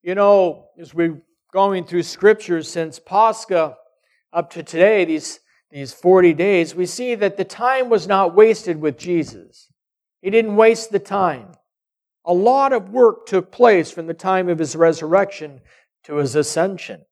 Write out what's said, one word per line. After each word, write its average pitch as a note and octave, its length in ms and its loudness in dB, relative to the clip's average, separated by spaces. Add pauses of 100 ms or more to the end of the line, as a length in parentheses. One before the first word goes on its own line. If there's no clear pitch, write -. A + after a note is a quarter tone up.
You F#3 140 -6
know, G3+ 500 2 (140)
as C#3 120 -20
we're E3 300 -2 (300)
going F#3+ 320 0
through F3 180 -4
Scripture G3 640 0
since D#3+ 340 -8
Pascha G3 800 -2 (560)
up E3+ 180 -6
to E3 140 -14
today, F#3 400 2
these, D#3 340 -6 (320)
these C#3 220 -14
forty F3+ 420 4
days, E3+ 400 -2
we F3+ 120 -4
see A#3+ 280 -6
that G3 220 -4
the F#3+ 80 -4
time B3+ 440 -2
was F#3+ 200 -2
not F#3+ 260 0
wasted G3 460 2
with D3+ 180 -4
Jesus. C#3+ 680 -8 (520)
He F#3+ 100 -8
didn't G#3+ 260 0
waste A3+ 340 2
the G3+ 80 -2
time. D#3 540 -4 (720)
A F3 100 0
lot C4+ 380 2
of G3 180 -4
work A3+ 360 2
took F#3 260 -4
place G#3 400 2
from E3 160 -12
the E3 60 -10
time F#3 340 -2
of E3+ 100 -2
his D#3 160 -6
resurrection D#3+ 880 -2 (420)
to D3 140 -10
his C#3 180 -2
ascension. D#3+ 760 -4